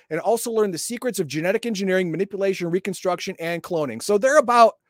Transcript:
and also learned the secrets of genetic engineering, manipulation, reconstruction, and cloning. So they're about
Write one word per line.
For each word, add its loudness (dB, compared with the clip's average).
and -2
also -2
learned 0
the -6
secrets -6
of 0
genetic -2
engineering, -2
manipulation, -4
reconstruction, -4
and -6
cloning. -4
So 2
they're 4
about 6